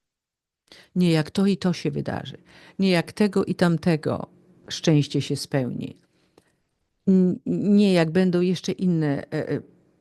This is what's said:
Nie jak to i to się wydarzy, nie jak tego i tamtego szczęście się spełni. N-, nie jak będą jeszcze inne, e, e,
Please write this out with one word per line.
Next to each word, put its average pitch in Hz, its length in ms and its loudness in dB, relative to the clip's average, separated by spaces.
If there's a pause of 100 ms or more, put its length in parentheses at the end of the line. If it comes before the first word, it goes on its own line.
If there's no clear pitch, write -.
(960)
Nie 180 160 2
jak 156 200 0
to 196 160 0
i 196 100 0
to 180 160 0
się - 180 -6
wydarzy, - 460 -8 (420)
nie 190 120 2
jak 170 220 0
tego 196 320 0
i - 100 -4
tamtego 160 720 0 (420)
szczęście 147 540 0
się 143 140 -6
spełni. - 640 -6 (1080)
N-, 185 380 4
nie 196 460 2
jak 165 180 2
będą 180 300 2
jeszcze 180 320 -2
inne, 160 600 0
e, 156 180 -6
e, 139 100 -4 (400)